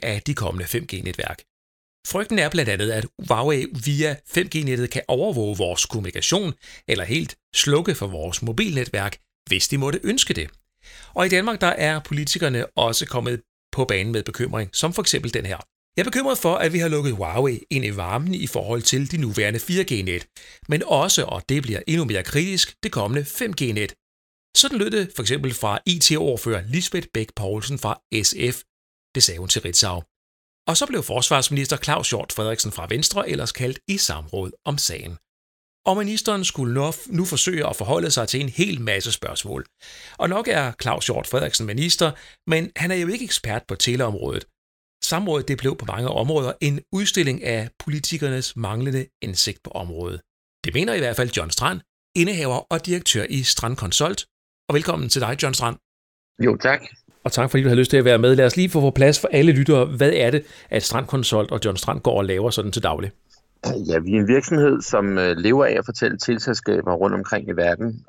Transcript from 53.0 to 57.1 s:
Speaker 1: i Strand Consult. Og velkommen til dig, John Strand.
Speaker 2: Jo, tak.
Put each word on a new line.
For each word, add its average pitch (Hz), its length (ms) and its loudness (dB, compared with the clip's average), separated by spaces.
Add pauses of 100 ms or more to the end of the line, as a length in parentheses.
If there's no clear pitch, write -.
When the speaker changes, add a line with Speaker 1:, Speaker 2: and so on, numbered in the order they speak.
Speaker 1:
i 135 140 -2
Strand 123 340 0
Consult. 143 480 0 (440)
Og 147 60 2
velkommen 156 340 0
til 131 120 2
dig, 123 220 -2
John 135 100 0
Strand. 120 220 -2 (720)
Speaker 2:
Jo, 104 120 4
tak. 135 240 2 (420)